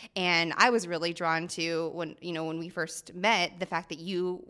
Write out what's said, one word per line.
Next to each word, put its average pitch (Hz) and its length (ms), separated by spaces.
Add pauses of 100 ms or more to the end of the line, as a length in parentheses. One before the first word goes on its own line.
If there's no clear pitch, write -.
(160)
And 170 420
I 233 120
was 226 180
really 170 240
drawn 165 380
to 165 440
when, 165 280
you 175 100
know, 160 140
when 160 140
we 170 100
first - 460
met, 180 440
the 180 60
fact 175 240
that 175 100
you 180 500